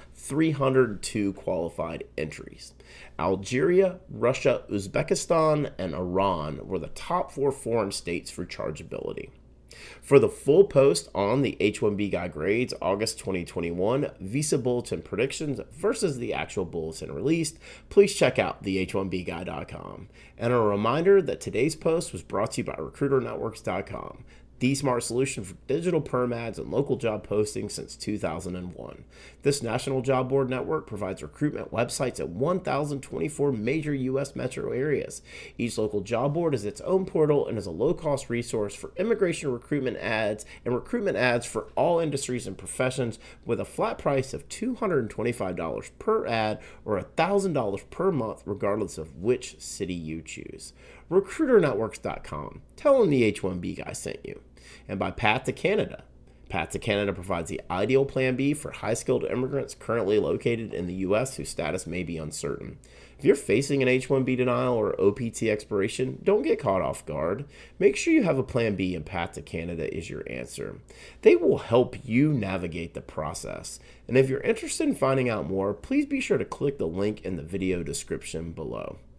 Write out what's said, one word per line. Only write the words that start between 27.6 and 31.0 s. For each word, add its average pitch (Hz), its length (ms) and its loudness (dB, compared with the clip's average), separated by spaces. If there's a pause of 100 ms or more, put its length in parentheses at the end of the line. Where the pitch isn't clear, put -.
since - 240 -10
two 107 200 -4
thousand 90 400 -4
and 90 180 -8
one. - 300 -14 (380)
This 139 200 2
National 123 400 -2
Job 127 260 2
Board 135 220 2
Network 123 380 -2
provides 95 340 -6